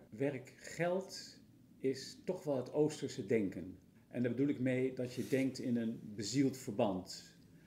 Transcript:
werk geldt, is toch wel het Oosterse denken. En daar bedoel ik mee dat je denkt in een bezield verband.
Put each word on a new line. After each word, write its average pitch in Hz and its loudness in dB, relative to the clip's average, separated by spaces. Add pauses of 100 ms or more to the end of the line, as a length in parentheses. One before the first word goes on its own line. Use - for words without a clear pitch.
werk 127 -4
geldt, - -4 (380)
is - -2
toch 185 -2
wel 147 0
het - -4
Oosterse 147 2
denken. 92 0 (280)
En 123 -2
daar 120 2
bedoel 135 2
ik - 2
mee 127 2
dat 123 -4
je - -2
denkt 131 2
in 120 2
een 117 -2 (140)
bezield 120 2
verband. 101 -2 (320)